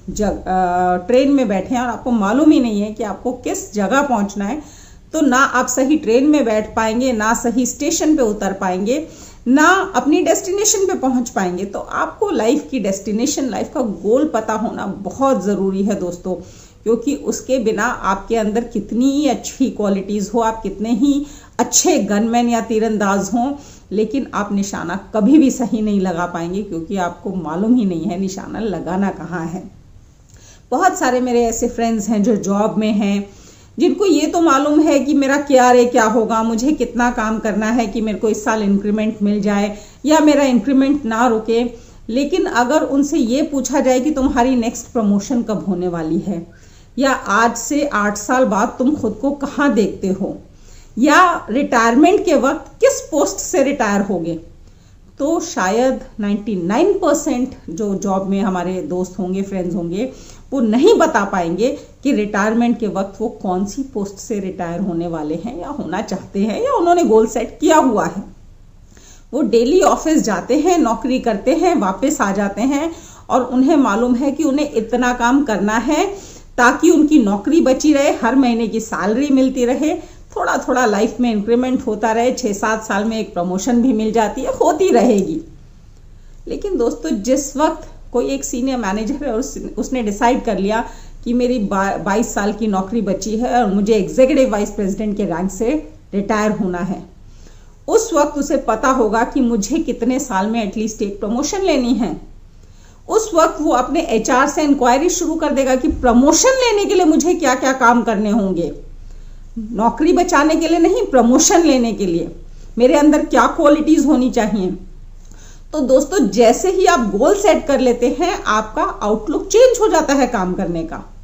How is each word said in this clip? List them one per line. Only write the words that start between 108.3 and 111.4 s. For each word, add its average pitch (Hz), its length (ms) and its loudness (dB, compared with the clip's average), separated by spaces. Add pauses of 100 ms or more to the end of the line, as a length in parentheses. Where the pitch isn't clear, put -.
होंगे। 190 560 -2 (720)
नौकरी 233 540 0
बचाने 320 420 2
के 320 140 0
लिए 330 100 2
नहीं, 381 280 2
promotion 294 560 4